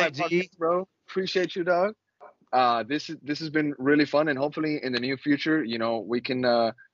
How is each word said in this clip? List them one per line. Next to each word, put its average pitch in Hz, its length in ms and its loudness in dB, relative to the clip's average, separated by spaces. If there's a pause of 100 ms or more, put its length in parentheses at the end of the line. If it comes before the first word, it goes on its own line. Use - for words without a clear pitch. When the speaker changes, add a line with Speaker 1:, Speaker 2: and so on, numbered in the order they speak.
Speaker 1:
Flight 143 40 -8 (160)
Speaker 2:
G. 175 100 2
Speaker 1:
Podcast, - 180 -6
bro. 175 300 0 (200)
Appreciate 185 480 -2
you, 175 80 -4
dog. 180 300 2 (600)
Uh, 120 280 4
this 139 280 -6
is, 156 120 -10
this 143 180 -6
has 160 100 -8
been 151 280 0
really 147 280 4
fun, 151 240 2
and 131 100 0
hopefully 151 420 -2
in 127 120 -4
the 120 60 -2
near 131 180 -2
future, 151 460 0
you 117 140 -4
know, 113 220 0
we 113 220 -2
can, 127 240 -2
uh, 117 260 4 (220)